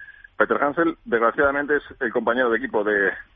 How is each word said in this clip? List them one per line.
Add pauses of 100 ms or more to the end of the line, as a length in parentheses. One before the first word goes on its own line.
(380)
Peter
Hansel,
desgraciadamente,
es (180)
el
compañero
de
equipo
de, (240)